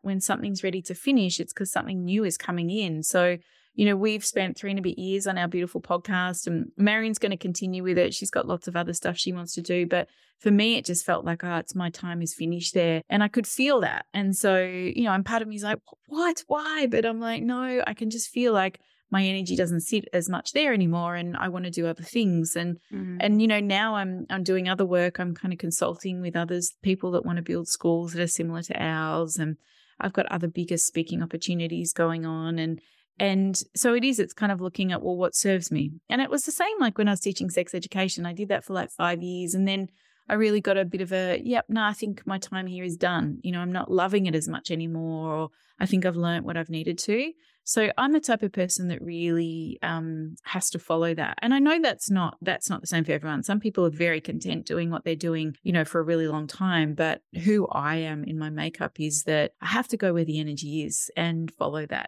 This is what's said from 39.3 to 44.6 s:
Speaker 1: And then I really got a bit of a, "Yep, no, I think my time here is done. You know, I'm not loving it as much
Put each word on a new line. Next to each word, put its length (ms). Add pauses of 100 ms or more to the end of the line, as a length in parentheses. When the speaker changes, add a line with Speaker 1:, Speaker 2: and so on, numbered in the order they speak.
Speaker 1:
And 120
then 200 (420)
I 60
really 260
got 160
a 80
bit 160
of 100
a, 320
"Yep, 260
no, 140
I 100
think 340
my 100
time 300
here 160
is 140
done. 460
You 100
know, 80
I'm 100
not 180
loving 380
it 80
as 120
much 220